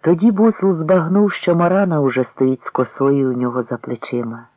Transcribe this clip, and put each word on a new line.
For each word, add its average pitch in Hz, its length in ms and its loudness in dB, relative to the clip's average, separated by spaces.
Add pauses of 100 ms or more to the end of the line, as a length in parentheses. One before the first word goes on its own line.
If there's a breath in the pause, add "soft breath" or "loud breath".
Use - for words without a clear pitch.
Тоді 175 300 2
Бусл 202 420 2
збагнув, 175 600 2
що - 220 -2
Марана 175 460 2
уже 127 340 0
стоїть 131 320 -2
з - 40 -10
косою 135 600 0
у 123 60 -4
нього 123 340 -4
за 123 60 -6
плечима. 117 680 -8 (100)